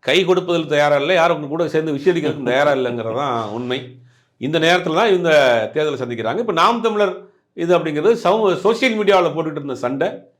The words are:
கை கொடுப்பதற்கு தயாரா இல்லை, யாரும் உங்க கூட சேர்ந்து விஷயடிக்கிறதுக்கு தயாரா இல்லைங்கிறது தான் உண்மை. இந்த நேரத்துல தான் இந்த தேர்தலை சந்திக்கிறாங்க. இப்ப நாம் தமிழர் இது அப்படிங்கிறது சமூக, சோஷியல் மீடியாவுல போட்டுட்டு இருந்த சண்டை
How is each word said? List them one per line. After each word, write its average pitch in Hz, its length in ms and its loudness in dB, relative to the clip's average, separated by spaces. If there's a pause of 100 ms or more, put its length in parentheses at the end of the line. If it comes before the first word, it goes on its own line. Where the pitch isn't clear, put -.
கை 151 100 2 (100)
கொடுப்பதற்கு 170 460 0
தயாரா 147 280 2
இல்லை, 165 140 0
யாரும் 165 220 2
உங்க 147 160 -10
கூட 165 100 -2 (100)
சேர்ந்து 160 240 -2
விஷயடிக்கிறதுக்கு 151 540 -2
தயாரா 143 260 2
இல்லைங்கிறது 120 440 -4
தான் 127 160 -2 (200)
உண்மை. 123 220 -6 (680)
இந்த 156 200 -2
நேரத்துல 170 340 2
தான் 214 160 4
இந்த 170 140 0 (440)
தேர்தலை 151 280 -2
சந்திக்கிறாங்க. 120 420 -4
இப்ப 214 180 -2
நாம் 233 240 2
தமிழர் 208 280 0 (480)
இது 170 160 2
அப்படிங்கிறது 160 340 0 (120)
சமூக, 202 260 2 (140)
சோஷியல் 226 340 0
மீடியாவுல 185 360 4
போட்டுட்டு 156 280 -6
இருந்த 139 140 -8 (100)
சண்டை 139 220 -2 (320)